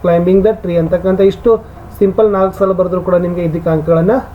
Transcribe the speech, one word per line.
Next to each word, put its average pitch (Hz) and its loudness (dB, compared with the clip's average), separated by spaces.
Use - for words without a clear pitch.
climbing 180 2
the 214 0
tree 175 -4
ಅಂತಕ್ಕಂಥ 175 0
ಇಷ್ಟು 214 0
ಸಿಂಪಲ್ 208 2
ನಾಲ್ಕು 190 0
ಸಲ 190 0
ಬರೆದ್ರು 180 -2
ಕೂಡ 180 0
ನಿಮಗೆ 175 -2
ಇದಕ್ಕೆ 165 -2
ಅಂಕಗಳನ್ನ 160 2